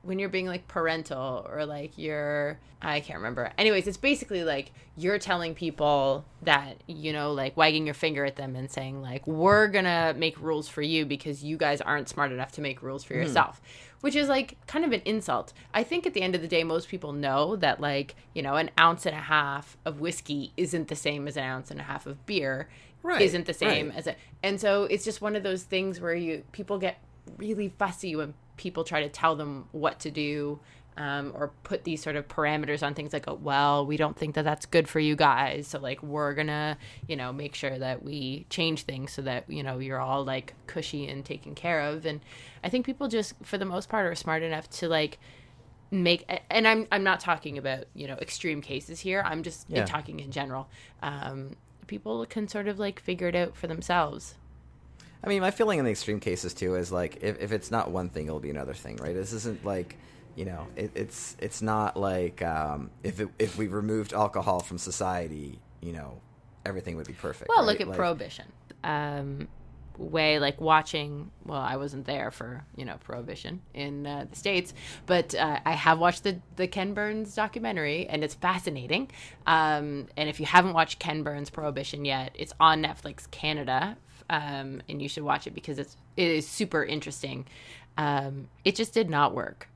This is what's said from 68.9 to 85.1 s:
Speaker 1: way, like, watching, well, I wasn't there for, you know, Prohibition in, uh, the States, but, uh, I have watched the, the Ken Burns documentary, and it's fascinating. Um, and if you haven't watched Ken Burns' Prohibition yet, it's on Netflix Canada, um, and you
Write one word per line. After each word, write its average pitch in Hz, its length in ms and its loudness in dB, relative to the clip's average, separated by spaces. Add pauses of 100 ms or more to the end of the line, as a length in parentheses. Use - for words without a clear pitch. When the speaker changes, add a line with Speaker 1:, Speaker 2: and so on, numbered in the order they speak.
Speaker 1:
way, 156 420 4
like, 143 200 2
watching, 156 720 2 (140)
well, 147 160 -4
I 131 160 -2
wasn't 139 300 -6
there 131 240 -4
for, 127 340 -12 (100)
you 131 120 -10
know, 90 180 -8
Prohibition 120 560 -10 (140)
in, 143 320 -6
uh, 143 220 -6
the - 60 -16
States, 185 380 0 (340)
but, 175 300 4
uh, 151 280 2
I 160 80 4
have 160 280 6
watched 175 240 4
the, 180 160 0 (160)
the 185 100 2
Ken 196 280 -2
Burns 208 400 -4
documentary, 202 720 0
and 151 160 0
it's 147 100 -4
fascinating. 175 760 0 (360)
Um, 151 600 4 (100)
and 151 140 0
if 147 100 -6
you 151 60 0
haven't 180 260 10
watched 160 260 4
Ken 156 240 -2
Burns' 143 280 -4
Prohibition 143 560 -4
yet, 135 280 0
it's - 240 -8
on 160 240 8
Netflix - 480 -6
Canada, 151 680 -2 (320)
um, 139 580 -4
and 143 140 -6
you 143 80 -6